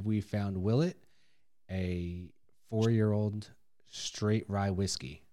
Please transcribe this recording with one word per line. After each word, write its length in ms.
We 160
found 420
Willet, 340
a 580
four-year-old 800
straight 600
rye 220
whiskey. 520